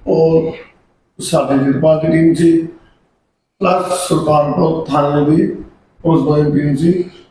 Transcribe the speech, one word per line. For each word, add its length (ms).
ਔਰ 440
ਸਾਡੇ 340
ਨਿਰਪਾਲ 460
ਦੀ 80
ਟੀਮ 260
ਸੀ, 340
ਪਲੱਸ 480
ਸੁਲਤਾਨਪੁਰ 800
ਥਾਣੇ 500
ਦੀ 120
ਪੁਲਿਸ 420
ਦੀ 140
ਟੀਮ 160
ਸੀ, 340